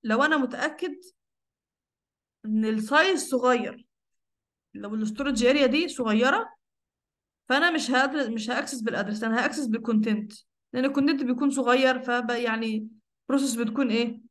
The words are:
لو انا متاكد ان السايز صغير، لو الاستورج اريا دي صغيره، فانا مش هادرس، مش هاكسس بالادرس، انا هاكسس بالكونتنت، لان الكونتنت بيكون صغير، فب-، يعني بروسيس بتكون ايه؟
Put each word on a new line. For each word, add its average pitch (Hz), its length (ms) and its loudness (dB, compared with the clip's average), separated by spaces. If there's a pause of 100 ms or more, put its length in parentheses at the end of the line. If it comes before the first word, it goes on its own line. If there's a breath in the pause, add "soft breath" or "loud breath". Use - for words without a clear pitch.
لو 220 180 2
انا 311 140 4
متاكد 302 580 -4 (1500)
ان 214 200 0
السايز 277 680 2
صغير، 247 560 0 (880)
لو 208 200 -8
الاستورج 226 500 -2
اريا 277 220 6
دي 302 220 2
صغيره، 254 680 0 (920)
فانا 302 220 2
مش 311 200 -2
هادرس، 269 360 2
مش 226 240 -6
هاكسس 269 300 -4
بالادرس، 208 440 -4
انا 226 200 0
هاكسس 294 220 -2
بالكونتنت، 220 680 0 (400)
لان 254 120 -2
الكونتنت 277 380 2
بيكون 254 280 0
صغير، 254 520 2
فب-، 240 280 -2
يعني 226 580 -2 (400)
بروسيس 277 260 0
بتكون 233 360 -2
ايه؟ 233 300 -2 (100)